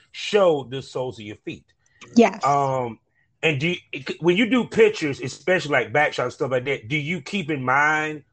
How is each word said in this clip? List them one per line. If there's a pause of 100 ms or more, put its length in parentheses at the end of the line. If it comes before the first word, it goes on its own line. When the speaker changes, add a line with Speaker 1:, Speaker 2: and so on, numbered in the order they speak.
(120)
Speaker 1:
show
the
soles
of
your
feet. (500)
Speaker 2:
Yes.
Speaker 1:
Um, (420)
and
do
you, (420)
when
you
do
pictures,
especially,
like,
back
shots,
stuff
like
that,
do
you
keep
in
mind